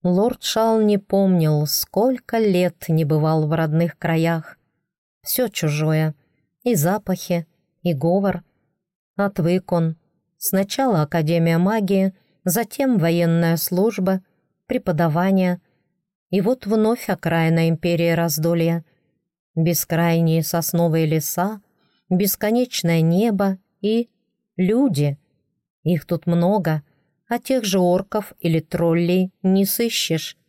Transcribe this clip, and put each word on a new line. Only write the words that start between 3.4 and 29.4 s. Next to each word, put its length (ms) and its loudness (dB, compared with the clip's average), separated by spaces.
в 60 -2
родных 440 -2
краях. 600 -2
Все 280 -2
чужое. 680 -2
И 120 2
запахи, 720 -2
и 120 0
говор. 500 0
Отвык 560 -2
он. 240 0
Сначала 640 0
Академия 560 0
магии, 560 0
затем 520 0
военная 600 2
служба, 640 -2
преподавание. 920 0
И 120 0
вот 260 -2
вновь 420 0
окраина 600 0
империи 420 0
раздолья. 720 0
Бескрайние 880 0
сосновые 640 0
леса, 540 -4
бесконечное 920 0
небо 560 0
и 280 -2
люди. 640 0
Их 220 0
тут 220 -4
много — 560 0
а 120 -4
тех 260 -2
же 140 0
орков 600 0
или 200 0
троллей 720 0